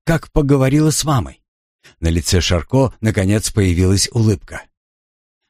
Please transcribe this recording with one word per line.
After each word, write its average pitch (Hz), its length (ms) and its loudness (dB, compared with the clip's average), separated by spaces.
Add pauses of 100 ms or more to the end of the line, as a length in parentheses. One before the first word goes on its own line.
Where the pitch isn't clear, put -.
как - 260 -4
поговорила 143 600 2
с - 120 -4
мамой». 127 400 -4 (560)
На 82 80 -4
лице 85 340 0
Шарко, 104 600 0
наконец, 104 500 0
появилась 92 600 0
улыбка. 110 500 -2 (880)